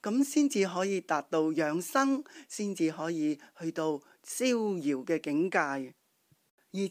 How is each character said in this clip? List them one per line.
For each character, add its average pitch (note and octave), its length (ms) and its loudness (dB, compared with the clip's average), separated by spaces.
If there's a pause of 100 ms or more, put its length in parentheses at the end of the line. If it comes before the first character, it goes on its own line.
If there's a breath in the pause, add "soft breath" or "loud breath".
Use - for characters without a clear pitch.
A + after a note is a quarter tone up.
咁 A#3 240 0
先 C#4+ 240 2
至 G3 180 2
可 F3+ 160 -2
以 F#3+ 160 0
達 D#3 300 0
到 D#3+ 140 2
養 D#3 360 2
生， C4+ 420 2 (280 loud breath)
先 G3+ 260 -4
至 D#3+ 160 2
可 D#3+ 180 -6
以 D3+ 300 -2 (180 loud breath)
去 E3 140 -6
到 D#3 300 -2 (220 soft breath)
逍 - 220 -4
遙 F#3 600 0
嘅 D#3+ 160 0
境 D#3 280 0
界。 F3+ 100 2
而 - 1300 -8